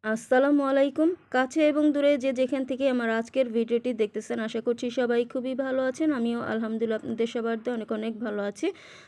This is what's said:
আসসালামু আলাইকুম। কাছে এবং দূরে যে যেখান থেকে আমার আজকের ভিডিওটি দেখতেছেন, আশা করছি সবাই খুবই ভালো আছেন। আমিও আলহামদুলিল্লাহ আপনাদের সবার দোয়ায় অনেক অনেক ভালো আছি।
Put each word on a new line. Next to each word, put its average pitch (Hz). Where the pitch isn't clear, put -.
আসসালামু 269
আলাইকুম। 285
কাছে 262
এবং 302
দূরে 285
যে 262
যেখান 262
থেকে 262
আমার 240
আজকের 233
ভিডিওটি 233
দেখতেছেন, 220
আশা 220
করছি 240
সবাই 240
খুবই 254
ভালো 262
আছেন। 294
আমিও 233
আলহামদুলিল্লাহ 220
আপনাদের 226
সবার 226
দোয়ায় 240
অনেক 226
অনেক 214
ভালো 208
আছি। 208